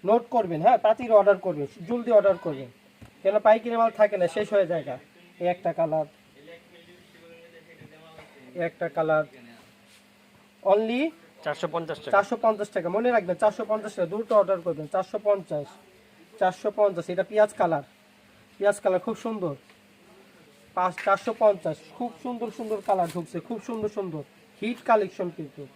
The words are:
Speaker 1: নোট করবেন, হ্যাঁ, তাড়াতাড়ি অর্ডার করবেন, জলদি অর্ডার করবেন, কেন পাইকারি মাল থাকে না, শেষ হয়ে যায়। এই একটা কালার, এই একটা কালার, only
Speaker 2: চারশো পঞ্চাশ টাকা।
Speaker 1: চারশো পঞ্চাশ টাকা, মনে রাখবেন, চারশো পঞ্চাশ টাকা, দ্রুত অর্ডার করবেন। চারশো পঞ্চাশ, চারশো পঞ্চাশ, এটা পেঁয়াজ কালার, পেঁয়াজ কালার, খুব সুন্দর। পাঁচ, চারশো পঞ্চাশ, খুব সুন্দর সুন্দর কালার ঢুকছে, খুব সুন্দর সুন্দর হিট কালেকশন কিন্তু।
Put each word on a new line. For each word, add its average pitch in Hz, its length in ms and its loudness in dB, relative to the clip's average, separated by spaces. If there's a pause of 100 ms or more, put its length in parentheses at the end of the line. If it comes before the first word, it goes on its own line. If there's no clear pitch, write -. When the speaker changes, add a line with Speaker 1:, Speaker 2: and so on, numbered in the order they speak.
Speaker 1:
নোট 233 140 4 (120)
করবেন, 175 300 0
হ্যাঁ, 240 180 8
তাড়াতাড়ি 233 260 2 (100)
অর্ডার 196 260 6
করবেন, 151 220 -4 (200)
জলদি 240 300 -4
অর্ডার 190 280 4
করবেন, 135 240 -8 (520)
কেন 196 140 0 (100)
পাইকারি 226 360 4
মাল 226 180 2
থাকে 208 220 4
না, 175 40 4 (100)
শেষ 208 200 -2
হয়ে 190 160 4
যায়। 160 120 -2 (580)
এই 175 120 -2
একটা 175 260 -4
কালার, 156 280 0 (2500)
এই 175 120 -4
একটা 170 260 -8
কালার, 156 300 0 (1500)
only 226 280 0 (420)
Speaker 2:
চারশো 151 320 -4
পঞ্চাশ 165 260 -6
টাকা। 123 140 -4
Speaker 1:
চারশো 202 200 2 (100)
পঞ্চাশ 208 300 0
টাকা, 175 200 -4
মনে 240 200 0
রাখবেন, 180 280 0
চারশো 214 280 0
পঞ্চাশ 214 240 -4
টাকা, 180 180 -2
দ্রুত 220 160 -6 (100)
অর্ডার 185 260 2
করবেন। 156 280 -6
চারশো 190 240 -4 (100)
পঞ্চাশ, 170 400 -2 (720)
চারশো 185 300 -2 (100)
পঞ্চাশ, 190 340 0
এটা 185 160 -2
পেঁয়াজ 214 300 2
কালার, 160 260 0 (720)
পেঁয়াজ 202 260 0
কালার, 185 240 0
খুব 220 180 -6
সুন্দর। 185 300 -6 (1200)
পাঁচ, 180 160 -2 (120)
চারশো 202 260 0 (100)
পঞ্চাশ, 196 360 2 (200)
খুব 240 140 -6 (120)
সুন্দর 240 340 -6
সুন্দর 214 300 -6
কালার 185 280 0
ঢুকছে, 170 220 -8 (100)
খুব 226 200 -8
সুন্দর 220 300 -6
সুন্দর 160 260 -8 (380)
হিট 233 180 -6 (100)
কালেকশন 202 380 0 (100)
কিন্তু। 147 260 -14 (120)